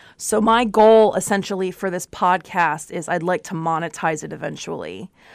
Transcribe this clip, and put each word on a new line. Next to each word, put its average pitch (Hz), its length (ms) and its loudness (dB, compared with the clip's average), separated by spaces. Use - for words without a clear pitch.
So - 220 -2
my 226 240 4
goal 214 500 6
essentially 190 580 -2
for 190 180 -6
this 180 160 -8
podcast 175 840 -2
is 175 160 -8
I'd 175 160 -2
like 175 200 0
to - 100 -10
monetize 160 680 -4
it 143 100 -12
eventually. 151 800 -10